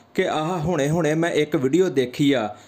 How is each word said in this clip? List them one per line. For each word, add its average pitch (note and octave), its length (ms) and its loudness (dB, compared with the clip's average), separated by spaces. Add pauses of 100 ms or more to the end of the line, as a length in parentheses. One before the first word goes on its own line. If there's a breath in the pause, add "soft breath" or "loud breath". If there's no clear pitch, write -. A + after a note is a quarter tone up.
(140 loud breath)
ਕਿ F#3 140 0
"ਆਹ D#3 300 -2
ਹੁਣੇ-ਹੁਣੇ D#3 560 0
ਮੈਂ E3 160 0
ਇੱਕ D3+ 260 0
ਵੀਡੀਓ D3+ 320 2
ਦੇਖੀ C#3 440 0
ਆ, G#2+ 220 -2 (140)